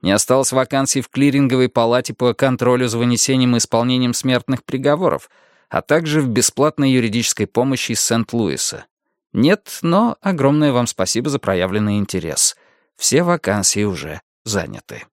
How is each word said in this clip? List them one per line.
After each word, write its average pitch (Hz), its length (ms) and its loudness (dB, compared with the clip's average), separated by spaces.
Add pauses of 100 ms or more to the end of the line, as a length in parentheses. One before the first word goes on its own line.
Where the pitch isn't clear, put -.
Не 92 80 -2
осталось 127 400 2
вакансий 131 500 0
в - 100 -10
клиринговой 135 580 2
палате 120 440 0
по 120 220 0
контролю 127 540 2
за 113 100 -4
вынесением 123 560 2
и 117 40 2
исполнением 123 560 0
смертных 131 500 -2
приговоров, 135 680 -2 (380)
а - 120 -2
также 156 400 0
в 139 60 2
бесплатной 131 640 0
юридической 113 560 0
помощи 127 460 -2
из 107 80 -2
Сент-Луиса. 113 840 -2 (460)
Нет, 156 500 0
но 185 380 0
огромное 151 520 2
вам 120 160 0
спасибо 123 420 -4
за 139 80 -2
проявленный 101 600 0
интерес. 82 580 -4 (400)
Все - 260 2
вакансии 104 640 0
уже 87 380 -6 (220)
заняты. 73 680 -8